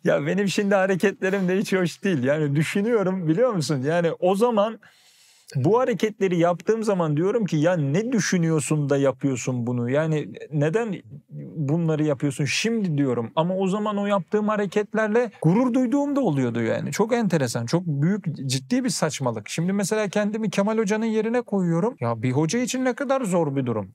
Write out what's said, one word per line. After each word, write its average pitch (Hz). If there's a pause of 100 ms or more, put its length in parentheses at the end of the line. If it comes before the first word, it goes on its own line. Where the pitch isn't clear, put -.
Ya 151
benim 185
şimdi 202
hareketlerim 190
de 185
hiç 196
hoş 185
değil. 165
Yani 143
düşünüyorum, 185
biliyor 220
musun? 143
Yani 165
o 185
zaman 220 (760)
bu 165
hareketleri 208
yaptığım 180
zaman 175
diyorum 208
ki, 160
"Ya 170
ne 160
düşünüyorsun 160
da 139
yapıyorsun 127
bunu? 123
Yani 151 (180)
neden 160 (600)
bunları 156
yapıyorsun 143
şimdi?" 202
diyorum. 120
Ama 170
o 190
zaman 208
o 202
yaptığım 202
hareketlerle 208 (100)
gurur 226
duyduğum 269
da 277
oluyordu 131
yani. 113
Çok 226
enteresan, 151
çok 175
büyük, 160 (240)
ciddi 135
bir 247
saçmalık. 127
Şimdi 175
mesela 208
kendimi 208
Kemal 202
Hoca'nın 214
yerine 226
koyuyorum. 190
Ya 117
bir 123
hoca 156
için 254
ne 254
kadar 269
zor 170
bir 135
durum. 107